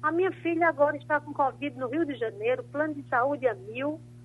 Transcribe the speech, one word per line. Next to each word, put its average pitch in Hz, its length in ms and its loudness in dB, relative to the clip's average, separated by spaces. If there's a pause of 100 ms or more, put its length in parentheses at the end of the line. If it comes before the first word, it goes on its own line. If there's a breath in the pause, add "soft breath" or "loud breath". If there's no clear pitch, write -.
A 311 100 2
minha 349 200 4
filha 330 380 2
agora 294 260 4
está 294 240 0
com 294 140 -8
covid 254 440 0
no 262 100 -4
Rio 311 180 2
de 285 100 -4
Janeiro, 226 500 -2
plano 302 280 -2
de 285 160 -8
saúde 254 380 2
a 214 80 2
mil, 247 440 -6 (260)